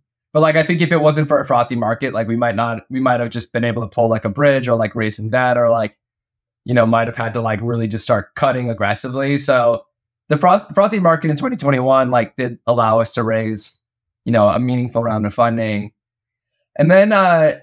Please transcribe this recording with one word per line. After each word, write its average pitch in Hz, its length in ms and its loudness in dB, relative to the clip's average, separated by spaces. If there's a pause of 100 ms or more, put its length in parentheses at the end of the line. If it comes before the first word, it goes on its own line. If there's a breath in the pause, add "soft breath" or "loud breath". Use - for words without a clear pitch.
(340)
but, 151 80 2
like, 156 140 4
I 160 80 2
think 170 180 0
if 165 100 0
it 165 100 2
wasn't 151 260 2
for 147 120 2
a 139 60 -4
frothy 120 300 0
market, 117 380 -4
like, 110 140 -4
we 117 80 -2
might 117 200 -2
not, 117 340 -4
we 131 100 -6
might 123 200 0
have 117 120 -4
just 117 200 -10
been 117 120 -2
able 117 180 -2
to 107 60 -8
pull, 117 200 0
like, 113 180 -2
a 113 40 -2
bridge 135 380 0
or, 120 80 0
like, 110 180 -2
raise 107 220 -4
some 110 140 -8
debt 123 280 0
or, 120 120 2
like, 113 280 -2 (680)
you 120 100 -4
know, 117 100 4
might 113 220 2
have 117 100 -10
had 113 160 -6
to, 120 80 -4
like, 110 220 -4
really 117 240 -2
just 107 160 -6
start 107 320 -2
cutting 127 340 -2
aggressively. 127 680 -4
So 120 460 2 (420)
the 147 100 0
froth-, 190 380 2
frothy 202 240 2
market 165 320 2
in 147 40 0
twenty 254 200 -4
twenty-one, 131 560 2
like, 120 240 0
did 120 320 -6
allow 117 320 2
us 113 160 -2
to 117 80 -2
raise, 110 580 -4 (420)
you 120 80 -4
know, 107 160 4
a 104 120 2
meaningful 123 440 -2
round 107 220 -2
of 101 80 -4
funding. 110 580 -2 (880)
And 156 140 4
then, 202 200 6
uh, 175 520 2